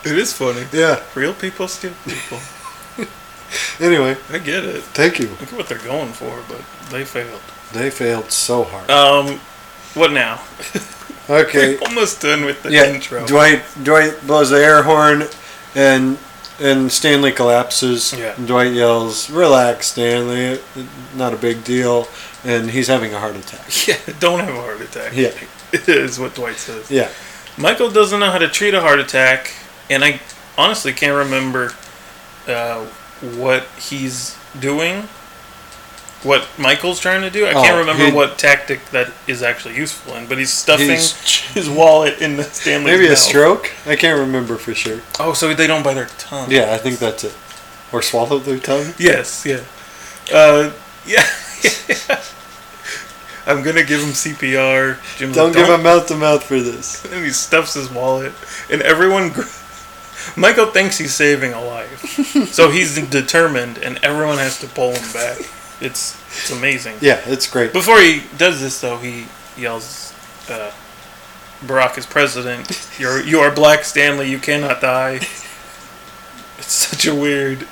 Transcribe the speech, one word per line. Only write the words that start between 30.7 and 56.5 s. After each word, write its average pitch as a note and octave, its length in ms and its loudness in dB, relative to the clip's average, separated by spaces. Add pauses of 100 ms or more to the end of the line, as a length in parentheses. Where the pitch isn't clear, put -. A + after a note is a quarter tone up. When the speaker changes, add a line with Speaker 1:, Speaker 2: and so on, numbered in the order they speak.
Speaker 1:
can't C#3+ 240 0
remember, C3 540 -2 (760)
uh, A#2 380 -6 (520)
what B2+ 260 0 (160)
he's C3 580 -10 (220)
doing, E3 440 -4 (1160)
what C#3+ 260 0 (120)
Michael's D3 400 -2
trying F#3 220 0
to F#3+ 80 -6
do. G3+ 180 0
I - 60 2
can't E3 220 6
Speaker 2:
Oh, E3+ 40 2
Speaker 1:
remember D#3 280 2
Speaker 2:
he C#3 40 4
Speaker 1:
what C#3 260 2
tactic C#3+ 500 2
that B2 240 -2 (140)
is A#2+ 160 -6
actually A#2+ 360 -4
useful C3+ 380 -8
in, A#2 120 -14
but C3 100 -4
he's C3 140 -4
stuffing D3 380 2
Speaker 2:
He's D#3+ 240 2 (100)
ch- - 300 0
Speaker 1:
his F3 160 -4
wallet D#3 520 6
in D3+ 140 -2
the C#3+ 80 -4
Stanley's C#3+ 500 0
Speaker 2:
Maybe F#3 120 6
a D#3+ 60 6
Speaker 1:
mouth. C#3 60 6
Speaker 2:
stroke? D3+ 540 4 (160)
I D3 80 2
can't D#3+ 240 2
remember B2+ 380 -2
for A2+ 180 -8
sure. A2+ 240 -6 (200)
Speaker 1:
Oh, D#3+ 140 -2
so D#3 200 0
they D#3 120 2
don't D#3 160 0
bite C#3 120 0
their B2+ 140 -4 (100)
tongue. C3 340 -8
Speaker 2:
Yeah, A2+ 220 4
I A2+ 40 -2
think B2 220 -4
that's A2 240 -4
it. G#2 120 -10 (580)
Or A#2 80 -2
swallow C#3+ 380 0
their C3 200 -4
tongue? D3 400 -2
Speaker 1:
Yes, D3 460 0
yeah. C3 160 -4 (720)
Uh, D3+ 400 6 (340)
yeah. G#3 180 2 (380)
<laughs> - 580 -4 (1300)
I'm C#3+ 160 0
gonna D#3+ 200 2
give C#3+ 180 0
him D3 120 -4
C D3+ 200 -4
P C3 240 -2
R. C3 400 2 (200)
Jim's C3+ 180 -4
Speaker 2:
Don't D#3+ 140 6
Speaker 1:
like, E3+ 80 0
Speaker 2:
give F3 100 6
Speaker 1:
"Don't." E3+ 120 6
Speaker 2:
him D#3+ 40 -4
mouth E3+ 240 6
to D#3+ 100 -4
mouth D3+ 260 2
for C3+ 160 0